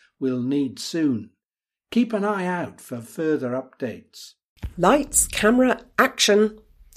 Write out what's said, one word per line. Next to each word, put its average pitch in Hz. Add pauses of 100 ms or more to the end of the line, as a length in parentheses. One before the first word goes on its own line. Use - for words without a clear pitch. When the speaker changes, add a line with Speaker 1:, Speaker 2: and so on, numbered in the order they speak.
(180)
Speaker 1:
we'll 127
need 135
soon. 143 (600)
Keep 233
an 202
eye 196
out 180
for 120
further 139
updates. - (460)
Speaker 2:
Lights, 254
camera, 247 (160)
action! 214 (380)